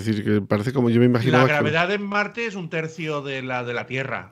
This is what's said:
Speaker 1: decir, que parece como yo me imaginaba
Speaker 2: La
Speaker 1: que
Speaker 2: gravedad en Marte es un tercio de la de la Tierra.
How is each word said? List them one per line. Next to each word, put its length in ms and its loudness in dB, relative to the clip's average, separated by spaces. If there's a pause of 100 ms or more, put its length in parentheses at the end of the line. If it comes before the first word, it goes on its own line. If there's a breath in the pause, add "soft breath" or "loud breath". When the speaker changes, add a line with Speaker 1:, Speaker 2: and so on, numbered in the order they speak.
Speaker 1:
decir, 200 -2
que 160 2
parece 320 0
como 160 2
yo 120 4
me 60 8
imaginaba 360 4
Speaker 2:
La 60 6
Speaker 1:
que 60 2
Speaker 2:
gravedad 360 2
en 160 -2
Marte 400 -2
es 80 -8
un 160 -8
tercio 500 -6
de 220 -6
la 220 -4
de 100 -4
la 120 -6
Tierra. 460 -6